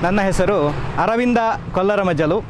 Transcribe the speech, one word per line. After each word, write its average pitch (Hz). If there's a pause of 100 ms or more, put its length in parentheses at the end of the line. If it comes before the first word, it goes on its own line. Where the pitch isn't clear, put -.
ನನ್ನ 196
ಹೆಸರು 185 (340)
ಅರವಿಂದ 233 (360)
ಕೊಲ್ಲರಮಜಲು. 185